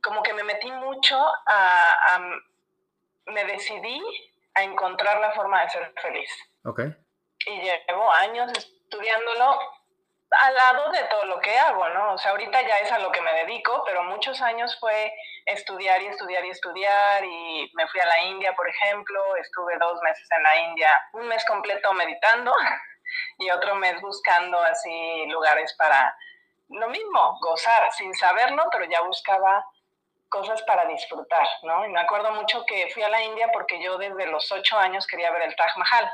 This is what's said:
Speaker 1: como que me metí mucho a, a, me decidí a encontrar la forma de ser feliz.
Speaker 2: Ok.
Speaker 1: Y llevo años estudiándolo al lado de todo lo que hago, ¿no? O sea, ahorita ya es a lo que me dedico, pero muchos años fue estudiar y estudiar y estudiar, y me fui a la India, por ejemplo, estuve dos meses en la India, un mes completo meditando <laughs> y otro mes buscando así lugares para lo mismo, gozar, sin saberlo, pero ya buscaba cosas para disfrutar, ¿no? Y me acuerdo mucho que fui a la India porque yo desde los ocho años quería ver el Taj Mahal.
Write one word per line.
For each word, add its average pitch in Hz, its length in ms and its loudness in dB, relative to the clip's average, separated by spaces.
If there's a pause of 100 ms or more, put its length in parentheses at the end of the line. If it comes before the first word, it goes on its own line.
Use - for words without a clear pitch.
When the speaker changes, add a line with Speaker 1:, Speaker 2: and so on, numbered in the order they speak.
Speaker 1:
como 214 200 -4
que 220 120 -2
me 208 100 -6
metí 214 260 -6
mucho 262 460 -4 (300)
a, 180 680 4
a, 180 40 0 (1080)
me 208 180 -6
decidí 208 580 -8 (520)
a 196 100 2
encontrar 196 560 -2
la 214 120 0
forma 196 300 0
de 175 80 -2
ser 170 300 -8
feliz. 160 300 -8 (340)
Speaker 2:
Ok. - 160 -8 (680)
Speaker 1:
Y 202 140 -8
llevo 185 520 0
años 233 400 2
estudiándolo 233 1040 0 (720)
al 262 240 6
lado 262 360 6
de 339 140 0
todo 208 200 0
lo 185 160 -4
que 214 180 2
hago, 190 300 4
¿no? 196 260 0
O 185 40 -6
sea, 196 140 0
ahorita 220 300 0
ya 214 180 2
es 208 120 -2
a - 60 0
lo 190 120 -2
que 175 120 -2
me 165 100 0
dedico, 226 540 -2
pero 180 180 -2
muchos 233 380 -6
años 233 360 -2
fue 214 320 -2 (360)
estudiar 190 560 -2
y 196 60 -8
estudiar 185 360 -6
y 180 60 -10
estudiar, 196 720 0
y 165 500 -8
me 160 140 0
fui 185 120 -4
a 175 60 4
la 170 180 4
India, 190 300 -2
por 175 140 4
ejemplo, 196 680 -2
estuve 175 420 -4
dos 175 240 2
meses 160 340 -2
en 156 60 2
la 156 140 6 (120)
India, 160 220 4 (240)
un 233 140 -8
mes 226 180 -2
completo 202 480 -2
meditando 208 580 2
<laughs> - 840 -4
y 185 120 -4
otro 180 260 0
mes 180 260 0
buscando 180 580 0
así 165 680 -2
lugares 156 500 2
para 139 360 4 (540)
lo 220 220 -6
mismo, 349 500 0
gozar, 226 520 2
sin 190 220 -8
saberlo, 247 560 2
pero 202 140 -2
ya 175 180 0
buscaba 196 640 2 (640)
cosas 208 360 -4
para 180 200 4
disfrutar, - 640 -2 (160)
¿no? 170 240 -2
Y - 20 -6
me 180 120 -2
acuerdo 208 320 0
mucho 214 340 -2
que 185 260 -2
fui 226 100 -4
a 208 60 0
la 220 140 2
India 220 320 -2
porque 175 280 -6
yo 185 140 -4
desde 190 300 -6
los 156 260 -4
ocho 196 240 0
años 190 300 2
quería 170 240 -2
ver 175 120 -2
el 160 140 -4
Taj 165 220 2
Mahal. 233 360 2